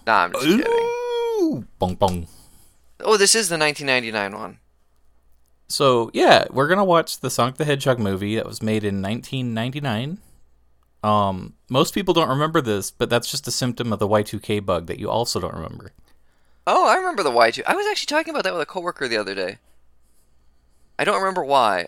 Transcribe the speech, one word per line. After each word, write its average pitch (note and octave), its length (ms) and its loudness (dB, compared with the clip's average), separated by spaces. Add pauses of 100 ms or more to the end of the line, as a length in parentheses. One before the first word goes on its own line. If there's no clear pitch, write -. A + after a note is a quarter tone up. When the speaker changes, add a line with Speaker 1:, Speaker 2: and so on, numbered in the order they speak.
Speaker 1:
Nah, G#2 200 4
I'm F2 80 -6
just B2+ 120 -4
kidding. G3+ 220 4
Speaker 2:
Ooh! A#4 1000 -2 (140)
Bong F#3 160 -2
bong. F2 320 -2 (720)
Speaker 1:
Oh, G#3+ 160 4
this G3 180 4
is A3 140 0
the E3 100 -2
nineteen D3 300 0
ninety-nine A2 500 -2
one. G#2 220 -12 (1080)
Speaker 2:
So, B2 440 2
yeah, B3 380 6
we're C3 160 0
gonna F#3+ 160 2
watch E3+ 380 2
the B2+ 80 -4
Sonic B2 260 0
the - 80 -4
Hedgehog C3+ 340 0
movie G2+ 380 -2
that A2+ 100 -2
was - 160 -12
made A2 220 0
in G2 160 -2
nineteen A#2+ 540 -6
ninety-nine. C3+ 640 -4 (840)
Um, G2+ 520 0 (160)
most C3+ 240 2
people F#3 200 0
don't D#3+ 160 4
remember D#3 300 0
this, G#2 320 -2
but - 180 -4
that's A#2+ 220 0
just - 160 -8
a A#2 40 -6
symptom A#2+ 420 -2
of G#2 60 -4
the G#2 80 2
Y G#2+ 140 4
two G#2 200 -6
K G#2 180 -2
bug F2 280 -2
that - 120 -8
you G2+ 100 -6
also A2 300 -2
don't F2 160 -6
remember. - 380 -12 (720)
Speaker 1:
Oh, E4 220 4
I A3 80 6
remember F4+ 280 -2
the C3+ 80 2
Y A#2 200 6
two. - 160 -10
I - 80 2
was G4+ 120 -2
actually G#4 200 -4
talking D#4 240 -2
about C4+ 140 -4
that F#3 80 -2
with E3+ 80 -4
a D3 40 -2
coworker E3+ 420 -6
the A2+ 100 0
other G2 180 -4
day. F#2+ 220 -6 (1400)
I C#3+ 60 -2
don't G3 160 0
remember F#3+ 240 -2
why. A2+ 440 4